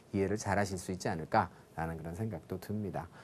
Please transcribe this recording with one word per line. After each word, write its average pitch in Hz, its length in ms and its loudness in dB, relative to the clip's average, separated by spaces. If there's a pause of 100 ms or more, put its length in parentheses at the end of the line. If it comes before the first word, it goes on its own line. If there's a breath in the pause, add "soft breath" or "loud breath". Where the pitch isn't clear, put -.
(140)
이해를 98 240 4
잘 101 220 2
하실 95 180 2
수 90 140 -4
있지 92 180 -2
않을까라는 82 880 0
그런 80 180 -6
생각도 101 440 -4
듭니다. 101 500 -4 (140 soft breath)